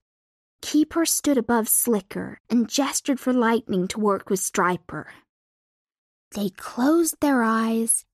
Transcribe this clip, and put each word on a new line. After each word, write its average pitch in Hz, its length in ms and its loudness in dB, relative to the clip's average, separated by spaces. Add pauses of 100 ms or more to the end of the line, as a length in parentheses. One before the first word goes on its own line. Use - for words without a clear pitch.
(600)
Keeper 311 440 0
stood 285 340 2
above 233 300 0
Slicker - 800 -2
and 220 200 2
gestured 277 520 -2
for 254 120 -2
Lightning 220 560 2
to 220 120 -6
work 202 300 0
with 190 100 0
Striper. 175 720 -2 (1200)
They 202 200 -4
closed 320 680 0
their 269 240 2
eyes 226 680 0